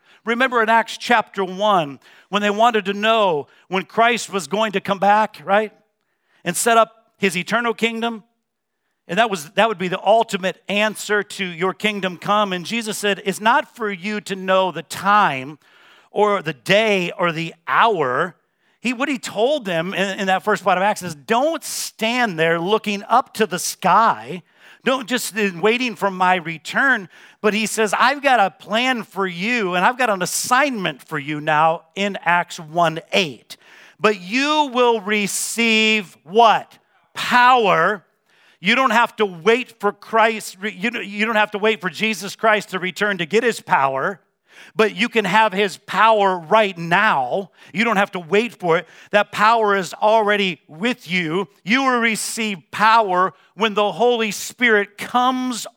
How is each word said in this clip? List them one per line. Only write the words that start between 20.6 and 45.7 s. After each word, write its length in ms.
part 140
of 60
Acts 200
is, 120
"Don't 500
stand 760
there 220
looking 440
up 300
to 120
the 120
sky. 840
Don't 240
just 260
in 280
waiting 340
for 140
my 240
return." 720
But 140
he 100
says, 340
"I've 220
got 200
a 100
plan 540
for 220
you, 480
and 120
I've 100
got 140
an 100
assignment 840
for 160
you 220
now" 540
in 320
Acts 340
one 400
eight. 440
"But 220
you 540
will 260
receive" 1120
what? 520
"Power." 880
You 140
don't 160
have 260
to 80
wait 540
for 140
Christ, 680
you 300
don't, 160
you 200
don't 100
have 160
to 80
wait 200
for 80
Jesus 460
Christ 360
to 100
return 380
to 60
get 200
his 160
power, 600
but 220
you 120
can 160
have 280
his 240